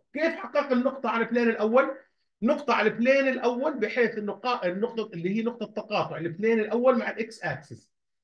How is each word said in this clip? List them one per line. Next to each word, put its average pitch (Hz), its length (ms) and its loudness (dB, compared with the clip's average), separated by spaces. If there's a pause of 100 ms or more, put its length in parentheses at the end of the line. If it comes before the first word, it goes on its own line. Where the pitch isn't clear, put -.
(120)
كيف 330 220 0
حقق 285 380 -2
النقطة 247 360 0
على 226 160 0
البلين 233 240 2
الأول؟ 220 420 2 (520)
نقطة 254 320 2
على 208 160 4
البلين 262 380 4
الأول 247 500 0
بحيث 214 400 0
إنه 202 140 -4
قا-، 240 320 -4
النقطة 208 500 -2
اللي 180 220 -2
هي 226 60 0
نقطة 226 240 -4
تقاطع 202 500 -4
البلين 196 440 0
الأول 240 380 2
مع 208 120 -4
الإكس - 320 -8
أكسس. - 480 -10 (340)